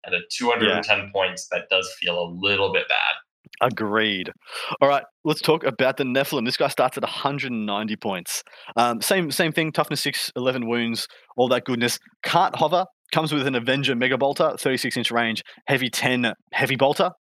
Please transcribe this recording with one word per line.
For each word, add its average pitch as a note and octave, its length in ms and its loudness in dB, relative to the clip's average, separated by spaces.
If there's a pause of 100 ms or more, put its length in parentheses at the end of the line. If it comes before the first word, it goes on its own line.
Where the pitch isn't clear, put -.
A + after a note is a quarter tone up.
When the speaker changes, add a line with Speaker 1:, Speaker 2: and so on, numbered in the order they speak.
Speaker 1:
And F2+ 100 -6
at F2+ 80 -2 (100)
two A#2+ 180 0
hundred G#2+ 220 4
and F2 120 0
ten G#2 140 2
Speaker 2:
Yeah. G2+ 160 -8
Speaker 1:
points, F#2 380 -2
that F2+ 180 -4
does F#2+ 300 0
feel F2 180 -2
a F2 100 -2
little G2 440 0
bit F2+ 160 0
bad. - 800 -2
Speaker 2:
Agreed. G#2 640 -2 (480)
All C#3 80 6
right, C#3+ 160 2 (200)
let's D3+ 180 0
talk D#3 220 4
about C3 340 0
the C#3 60 0
Nephilim. C3 420 0
This B2+ 100 -2
guy D3 120 2
starts C3 280 0
at A2 80 -4
a - 20 -4
hundred C#3 460 -4
and G#2+ 140 -4
ninety G#2 280 -4
points. - 480 -6 (340)
Um, A#2+ 260 2
same, F3+ 280 2
same E3 220 0
thing, D#3+ 180 0
toughness D3+ 300 0
six, - 340 -4
eleven B2+ 340 0
wounds, A#2 380 -2 (300)
all B2 140 4
that B2 140 2
goodness. A#2+ 360 -2 (240)
Can't - 320 2
hover, F3 300 2 (260)
comes D#3+ 200 0
with C#3+ 140 0
an C3+ 80 0
Avenger C3 400 0
Mega B2+ 240 2
Bolter, C#3 400 2
thirty-six C3 380 -2
inch A#2 160 -2
range, A#2 320 0 (220)
heavy C3 240 0
ten B2 420 0 (200)
heavy B2+ 240 0
bolter D3 340 2 (120)